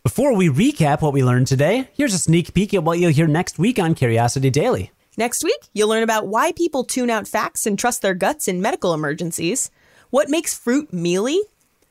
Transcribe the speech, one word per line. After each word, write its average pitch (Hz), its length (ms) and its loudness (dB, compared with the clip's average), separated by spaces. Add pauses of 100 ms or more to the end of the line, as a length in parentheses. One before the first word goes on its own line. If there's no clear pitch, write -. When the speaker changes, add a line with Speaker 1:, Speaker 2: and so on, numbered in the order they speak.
Speaker 1:
Before 254 320 2
we 185 140 4
recap 156 520 2
what 151 120 0
we 139 100 2
learned 123 240 4
today, 170 460 0
here's 262 220 -2
a 175 40 -2
sneak 165 360 0
peek 202 200 0
at 185 80 2
what 170 160 0
you'll 175 140 4
hear 160 160 4
next 160 300 -2
week 220 200 0
on 165 160 2
Curiosity 123 560 2
Daily. 151 400 0 (260)
Speaker 2:
Next 339 280 -4
week, 480 280 -2
you'll 208 180 0
learn 220 120 2
about 220 240 0
why 247 240 0
people 330 320 -2
tune 247 280 -2
out 214 180 -4
facts - 380 -4
and 202 120 0
trust - 240 -2
their 196 120 0
guts 185 340 -2
in 185 140 -2
medical 220 300 -2
emergencies, 165 800 -4 (400)
what 285 180 2
makes 311 300 -2
fruit 277 340 -2
mealy, 185 480 -2 (500)